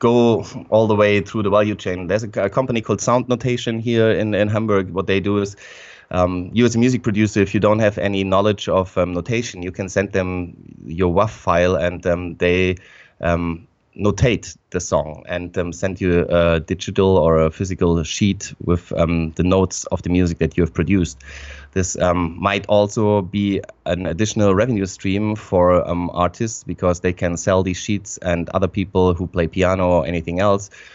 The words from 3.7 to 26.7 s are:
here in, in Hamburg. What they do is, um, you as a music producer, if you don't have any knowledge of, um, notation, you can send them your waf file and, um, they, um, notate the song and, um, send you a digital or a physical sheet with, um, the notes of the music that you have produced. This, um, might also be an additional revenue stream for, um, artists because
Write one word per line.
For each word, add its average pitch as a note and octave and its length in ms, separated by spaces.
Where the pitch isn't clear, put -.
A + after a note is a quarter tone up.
here A2+ 320
in, G#2 240
in G#2 140
Hamburg. G#2 420
What F#2 160
they G2 140
do G2+ 180
is, G2+ 180
um, F2+ 400
you A#2 120
as A#2 100
a A#2 40
music B2 260
producer, G#2+ 360
if G2 140
you G#2 60
don't G#2+ 180
have G#2 200
any G2 260
knowledge G2 440
of, F#2 300
um, F2+ 140
notation, F#2 500
you F2+ 80
can F#2+ 180
send G2 220
them F#2 460
your E2+ 300
waf G#2 160
file F2+ 460
and, F2 280
um, F2 320
they, F2+ 380
um, E2+ 480
notate G2+ 600
the F#2 100
song D#2 480
and, F2 280
um, F2 160
send F#2+ 280
you F2 280
a E2+ 300
digital F#2+ 580
or D#2+ 220
a D#2+ 120
physical F2 520
sheet G2 500
with, F2 300
um, E2 380
the E2 120
notes F#2 480
of - 100
the - 60
music F2 300
that D#2+ 180
you F2 80
have D#2+ 100
produced. F2 480
This, F#2 260
um, F2 400
might G2+ 260
also G#2 560
be G2+ 380
an F2 200
additional G2+ 500
revenue G#2+ 300
stream G#2 500
for, F2+ 520
um, F2 240
artists F2+ 520
because F2+ 360